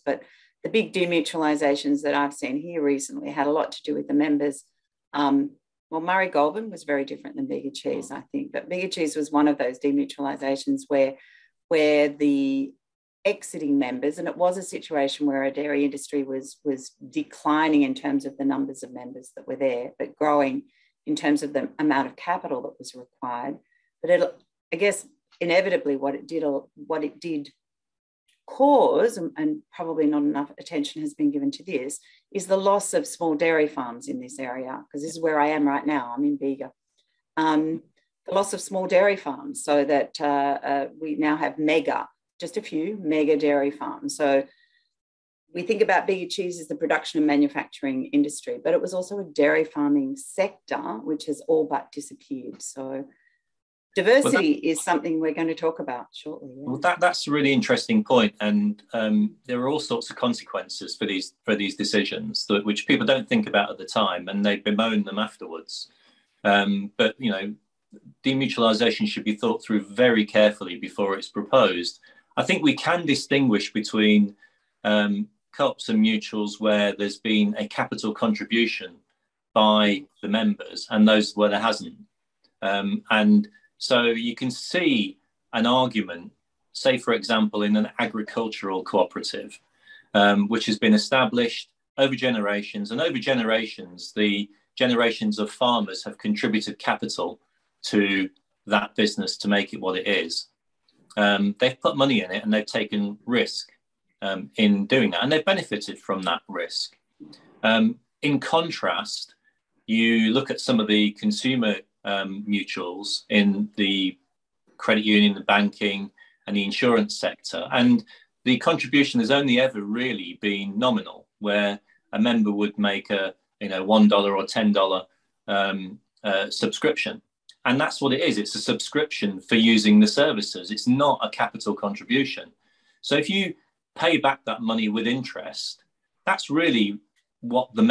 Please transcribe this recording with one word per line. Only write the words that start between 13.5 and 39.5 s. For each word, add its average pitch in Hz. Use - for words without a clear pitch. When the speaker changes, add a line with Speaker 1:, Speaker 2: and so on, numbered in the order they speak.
Speaker 1:
members, 131
and 170
it -
was 180
a 185
situation 147
where 135
a 139
dairy 143
industry 143
was, 135
was 131
declining 151
in 131
terms 139
of 135
the 139
numbers 135
of 123
members 127
that -
were 131
there, 131
but -
growing 143
in 151
terms 147
of 147
the 135
amount 139
of -
capital 170
that -
was -
required. 123
But 160
it, 180
I 165
guess 196
inevitably 175
what 135
it -
did, 160
what 151
it -
did 151
cause, 233
and, 170
and 151
probably 160
not 147
enough 143
attention 156
has 151
been 147
given 139
to -
this, 143
is 185
the 190
loss 196
of 160
small 160
dairy 156
farms 123
in 131
this 127
area, 131
'cause 143
this 160
is 165
where 156
I 147
am 151
right 139
now, 131
I'm 139
in 147
Bega. 139
Um, 156
the 180
loss 196
of 190
small 185
dairy 190
farms, 143